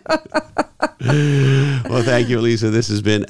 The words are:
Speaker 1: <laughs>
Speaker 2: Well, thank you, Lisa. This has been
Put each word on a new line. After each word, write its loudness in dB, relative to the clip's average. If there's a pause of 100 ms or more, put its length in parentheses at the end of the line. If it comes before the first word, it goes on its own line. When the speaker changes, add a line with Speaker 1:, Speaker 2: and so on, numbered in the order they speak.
Speaker 1:
<laughs> -10 (920)
Speaker 2:
Well, 0
thank 0
you, 0
Lisa. 0
This 0
has -2
been 0